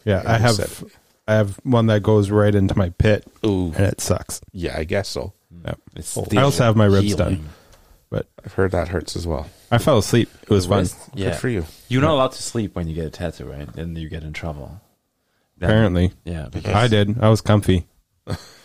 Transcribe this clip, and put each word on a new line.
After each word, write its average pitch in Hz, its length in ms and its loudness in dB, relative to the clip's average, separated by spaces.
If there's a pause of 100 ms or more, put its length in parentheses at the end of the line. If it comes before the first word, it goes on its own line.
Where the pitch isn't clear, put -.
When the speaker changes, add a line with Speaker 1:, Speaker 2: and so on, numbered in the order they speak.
Speaker 1:
Yeah, 95 140 0
Speaker 2:
And - 80 -8
Speaker 1:
I 113 100 2
Speaker 2:
he 107 60 0
Speaker 1:
have, 120 100 4
Speaker 2:
said - 360 -8 (380)
Speaker 1:
I 107 60 4
have 104 300 0
one 117 240 2
that 107 140 2
goes 104 280 4
right 104 240 4
into 98 240 2
my 95 120 0
pit, - 360 2 (180)
Speaker 2:
Ooh. 92 320 0
Speaker 1:
and 98 80 2
it - 160 -2
sucks. - 400 -6 (120)
Speaker 2:
Yeah, 87 260 -8
I 80 60 -4
guess 95 240 -4
so. - 260 -8 (320)
Speaker 1:
Yep. - 120 -8 (180)
Speaker 3:
It's - 200 -10
Speaker 2:
Oh. 113 80 -4
Speaker 3:
still - 140 0
Speaker 1:
I 127 40 4
also 135 220 2
have 113 100 4
my 107 120 6
ribs 98 220 4
Speaker 3:
healing. 101 80 0
Speaker 1:
done, 87 320 -2 (600)
but - 160 -6 (180)
Speaker 2:
I've - 100 -16
heard 95 180 0
that 85 160 -2
hurts 87 260 -6
as 85 120 -8
well. 76 200 -4 (240)
Speaker 1:
I 202 80 4
fell 156 200 2
asleep. 113 300 2 (140)
It - 80 -2
was 98 140 4
Speaker 3:
The 87 60 -8
Speaker 1:
fun. 101 100 2
Speaker 3:
wrist? 90 180 -4 (140)
Speaker 2:
Good - 80 -14
Speaker 3:
Yeah. 90 160 -2
Speaker 2:
for - 120 -4
you. 98 160 -2 (240)
Speaker 3:
You're 131 140 0
not 156 60 4
Speaker 1:
Yeah. 160 60 2
Speaker 3:
allowed 131 180 0
to - 100 -14
sleep 107 320 -6
when 87 140 -6
you 80 60 -6
get 80 120 -6
a 73 40 -8
tattoo, 82 340 -10
right? 69 280 -14
Then 82 240 -10
you 80 120 -10
get 80 160 -10
in 76 80 -10
trouble. 76 480 -12 (760)
Then 90 140 -2
Speaker 1:
Apparently. 90 420 4 (120)
Speaker 3:
Yeah, 80 260 -8
because 101 240 -4
Speaker 1:
I 117 140 4
did. 104 340 2
I 107 80 6
was 110 100 4
comfy. 92 460 2 (800)